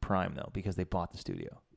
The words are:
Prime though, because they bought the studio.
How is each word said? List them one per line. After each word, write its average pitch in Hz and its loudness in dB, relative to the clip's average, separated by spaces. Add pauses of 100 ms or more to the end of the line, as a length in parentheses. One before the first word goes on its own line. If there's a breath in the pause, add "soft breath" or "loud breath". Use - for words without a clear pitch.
Prime 92 4
though, - -4
because 95 0
they 92 2
bought 87 0
the - -12
studio. - -6 (160)